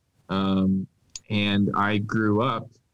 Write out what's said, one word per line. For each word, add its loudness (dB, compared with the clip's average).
Um, 0
and 0
I 0
grew 0
up -4